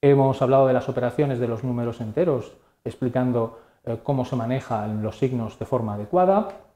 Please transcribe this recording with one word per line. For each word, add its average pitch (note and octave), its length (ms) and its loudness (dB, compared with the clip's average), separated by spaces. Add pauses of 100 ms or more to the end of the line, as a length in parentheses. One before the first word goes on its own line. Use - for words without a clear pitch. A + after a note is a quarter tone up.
Hemos C#3 400 4
hablado C3+ 240 6
de C3 80 4
las B2 160 0
operaciones B2 500 -2
de A#2+ 80 -2
los A#2 160 -4
números A#2+ 380 -4
enteros, B2+ 500 -2 (320)
explicando, B2 720 -2 (280)
eh, A#2 160 -4
cómo C3 240 0
se C3+ 100 -4
manejan A2+ 680 -4
los A2 140 -4
signos B2 420 -2
de A2 60 -6
forma A2+ 300 -2
adecuada. F#3 540 2 (280)